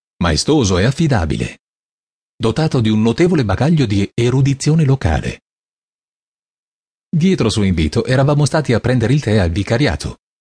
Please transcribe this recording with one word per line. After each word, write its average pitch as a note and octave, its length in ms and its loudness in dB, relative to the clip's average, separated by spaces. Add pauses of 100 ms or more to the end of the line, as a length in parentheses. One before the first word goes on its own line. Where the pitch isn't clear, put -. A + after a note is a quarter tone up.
(160)
maestoso F#2+ 640 0
e F#2 60 0
affidabile, F#2+ 760 -2 (800)
dotato C#3+ 440 -2
di A2 80 0
un G#2+ 140 2
notevole D3 420 2
bagaglio C3+ 400 0
di G2+ 300 -2
erudizione C3+ 680 0
locale. D#2+ 580 -2 (1700)
Dietro D#3 360 2
suo G#2 140 -2
invito E2+ 420 0
eravamo C#3 400 2
stati D3 260 -2
a A2 80 2
prendere A#2 320 0
il D3+ 80 2
tè A2 180 0
al F2 120 2
vicariato, G2+ 680 -2 (200)